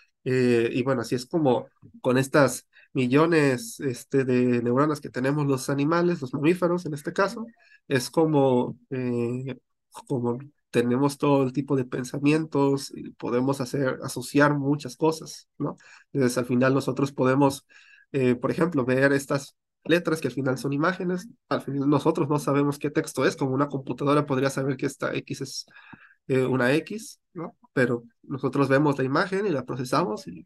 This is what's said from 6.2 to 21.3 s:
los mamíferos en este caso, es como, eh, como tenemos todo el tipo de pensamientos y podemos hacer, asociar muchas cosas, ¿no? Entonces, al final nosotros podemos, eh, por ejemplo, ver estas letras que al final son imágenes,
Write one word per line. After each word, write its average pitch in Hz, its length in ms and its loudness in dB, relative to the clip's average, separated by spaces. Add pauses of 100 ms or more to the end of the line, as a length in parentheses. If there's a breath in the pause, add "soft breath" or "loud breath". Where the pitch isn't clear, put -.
los 127 120 -8
mamíferos 175 520 0
en 151 80 -6
este 147 200 -8
caso, 220 320 -2 (420 soft breath)
es 127 220 0
como, 135 680 2 (120)
eh, 123 680 -4 (500)
como 120 320 -2 (320)
tenemos 127 460 2
todo 143 260 4
el 131 100 -2
tipo 139 220 -2
de 127 100 0
pensamientos 139 1080 0
y - 160 -12
podemos 131 500 -2
hacer, 131 400 -2
asociar 143 560 2
muchas 139 400 -4
cosas, - 500 -4 (100)
¿no? 147 200 -6 (340 loud breath)
Entonces, 127 260 0
al 123 80 -2
final 131 280 2
nosotros 135 380 0
podemos, 139 540 2 (460 soft breath)
eh, 127 240 2
por 131 140 -4
ejemplo, 156 340 0
ver 131 300 4
estas 139 420 -4 (280)
letras 160 360 0
que 131 100 -4
al - 40 -8
final 135 240 -2
son 139 160 -4
imágenes, 180 540 -2 (220)